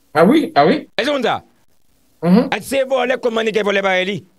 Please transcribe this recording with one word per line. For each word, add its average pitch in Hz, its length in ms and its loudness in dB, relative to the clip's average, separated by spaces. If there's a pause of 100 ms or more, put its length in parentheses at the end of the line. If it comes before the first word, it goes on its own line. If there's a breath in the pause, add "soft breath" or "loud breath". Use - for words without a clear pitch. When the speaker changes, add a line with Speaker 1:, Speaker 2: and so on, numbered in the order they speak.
(160)
Speaker 1:
Ah 165 80 4
oui, 277 320 2
ah 151 100 4
oui. 269 200 0 (100)
Speaker 2:
Èske 240 140 -2
ou 285 80 -2
konnen 214 100 -2
sa? 123 120 -2 (840)
Speaker 1:
Mhm. 214 280 4
Speaker 2:
A 202 120 -4
se 269 240 -2
vòlè 254 320 -2
kon 240 160 -4
Maniket 220 300 -2
vòlè 202 180 0
ba 190 200 0
li? 196 160 -6 (180)